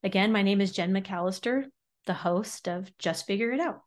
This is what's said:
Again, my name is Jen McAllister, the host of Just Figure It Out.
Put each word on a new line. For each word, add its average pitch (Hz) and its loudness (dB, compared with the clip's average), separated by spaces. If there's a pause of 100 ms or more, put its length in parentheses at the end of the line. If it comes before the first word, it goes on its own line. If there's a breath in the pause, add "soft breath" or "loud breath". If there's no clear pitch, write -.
Again, 196 2
my 208 4
name 196 4
is 196 2
Jen 180 0
McAllister, 190 -2 (400)
the 185 -2
host 180 -2
of 180 -6
Just - -4
Figure 220 0
It 262 -2
Out. 320 -4